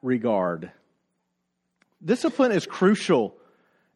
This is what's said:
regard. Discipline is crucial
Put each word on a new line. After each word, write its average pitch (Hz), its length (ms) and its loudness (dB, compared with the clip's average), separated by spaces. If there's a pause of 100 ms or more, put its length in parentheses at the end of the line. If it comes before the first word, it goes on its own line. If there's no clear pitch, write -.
regard. 101 680 -2 (1300)
Discipline 254 480 0
is 180 140 0
crucial 180 680 2 (600)